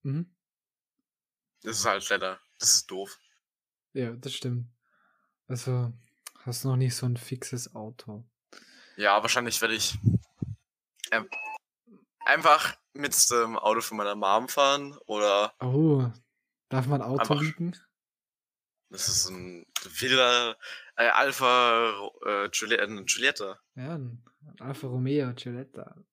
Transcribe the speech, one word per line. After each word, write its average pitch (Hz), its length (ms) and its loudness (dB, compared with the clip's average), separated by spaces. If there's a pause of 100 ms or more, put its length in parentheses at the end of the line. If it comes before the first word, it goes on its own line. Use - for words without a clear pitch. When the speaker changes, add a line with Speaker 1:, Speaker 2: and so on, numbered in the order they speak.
Speaker 1:
Mhm. 147 320 -6 (1300)
Speaker 2:
Das 110 160 -6
ist - 60 -2
halt 98 240 0
leider, 95 300 -2 (200)
das - 160 4
ist - 160 -2
doof. 95 260 -8 (760)
Speaker 1:
Ja, 123 180 -4
das 127 220 -12
stimmt. 123 360 -6 (800)
Also, 123 440 -4 (540)
hast 120 180 -8
du 135 60 0
noch 127 80 2
nicht 127 180 2
so - 100 -6
ein 123 120 0
fixes - 580 -10
Auto? 113 480 -14 (760)
Speaker 2:
Ja, 104 240 6
wahrscheinlich 120 400 0
werde 113 140 0
ich, - 220 -4 (1120)
ähm, 107 160 -2 (920)
einfach 151 580 4 (160)
mit 143 220 -4 (160)
dem 113 260 2
Auto 110 240 2
von 110 160 -8
meiner 101 180 -4
Mom 104 340 2
fahren 143 560 0
oder 104 540 2
Speaker 1:
Oh, 135 500 4 (600)
darf 131 180 -2
man 139 140 0
Auto 127 200 -2
Speaker 2:
einfach 147 200 0
Speaker 1:
leaken? 170 340 -4 (1120)
Speaker 2:
Das - 200 -6
ist 98 200 0
ein 90 360 -12 (180)
Villa, 123 720 2 (420)
äh, 117 100 4
Alfa, 120 1040 4 (140)
äh, 101 240 -2
Giulie-, 113 280 0
äh, 101 280 -4
Giulietta. 107 540 -2 (160)
Speaker 1:
Ja, 139 200 -10
ein 120 280 -10 (360)
Alfa 135 280 -10
Romeo 127 460 0
Giulietta. 123 640 -14 (180)